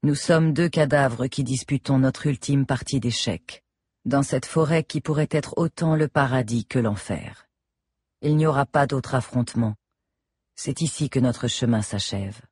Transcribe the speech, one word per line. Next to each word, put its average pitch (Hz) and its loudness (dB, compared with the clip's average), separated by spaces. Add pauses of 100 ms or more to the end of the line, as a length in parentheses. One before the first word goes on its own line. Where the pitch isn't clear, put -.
« - -
Nous 143 4
sommes 160 2
deux 170 0
cadavres 135 2
qui 139 -2
disputons 135 0
notre 131 2
ultime 139 0
partie 135 -2
d'échecs, 107 -4 (440)
dans 139 2
cette 135 -2
forêt 160 2
qui - -6
pourrait 151 0
être - -2
autant 165 0
le 151 2
paradis 120 0
que - -2
l'enfer. - -4 (760)
Il 151 2
n'y 156 4
aura 139 2
pas 143 2
d'autre 131 -4
affrontement. 117 -2 (800)
C'est - -6
ici 151 -2
que 135 0
notre 127 0
chemin 113 0
s'achève. » 101 -6 (120)